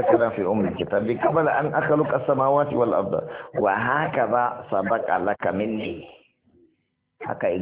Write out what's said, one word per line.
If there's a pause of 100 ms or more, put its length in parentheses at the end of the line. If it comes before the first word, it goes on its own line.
kana
fi
ummul
kitabi
qabla (100)
an
akhluqa
as-samawati
wal
arda. (400)
Wa
hakaza
sabaqa
laka
minni. (1160)
Haka
ya